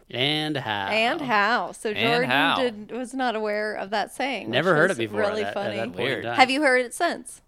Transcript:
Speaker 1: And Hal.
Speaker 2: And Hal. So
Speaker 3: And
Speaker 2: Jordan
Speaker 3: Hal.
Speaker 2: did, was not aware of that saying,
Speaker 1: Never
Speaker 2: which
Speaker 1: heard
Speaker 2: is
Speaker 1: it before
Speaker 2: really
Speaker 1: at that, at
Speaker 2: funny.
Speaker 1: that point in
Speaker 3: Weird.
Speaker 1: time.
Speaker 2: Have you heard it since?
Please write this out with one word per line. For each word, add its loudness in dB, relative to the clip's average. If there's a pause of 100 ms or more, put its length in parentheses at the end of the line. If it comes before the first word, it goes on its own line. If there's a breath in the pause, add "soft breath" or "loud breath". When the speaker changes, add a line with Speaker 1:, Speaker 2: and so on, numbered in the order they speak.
(100)
Speaker 1:
And 0
Hal. -2
Speaker 2:
And 0
Hal. 2
So -6
Speaker 3:
And -4
Speaker 2:
Jordan 2
Speaker 3:
Hal. 4
Speaker 2:
did, -4
was -8
not -2
aware -2
of -8
that -2
saying, -4
Speaker 1:
Never 2
Speaker 2:
which 6
Speaker 1:
heard 6
Speaker 2:
is -2
Speaker 1:
it -2
before -2
Speaker 2:
really 0
Speaker 1:
at -4
that, -2
at -4
Speaker 2:
funny. -4
Speaker 1:
that -2
point -8
in 0
Speaker 3:
Weird. -2
Speaker 1:
time. -2
Speaker 2:
Have 6
you 0
heard 4
it -10
since? -4